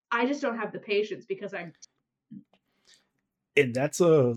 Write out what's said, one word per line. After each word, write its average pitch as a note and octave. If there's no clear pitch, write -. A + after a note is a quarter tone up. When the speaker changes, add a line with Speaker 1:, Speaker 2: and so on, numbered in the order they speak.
Speaker 1:
I A#3+
just C#4
don't A#3
have G3+
the F3+
patience G#3
because G3
I'm" E3+
Speaker 2:
And C3
that's, C#3+
uh, C#3+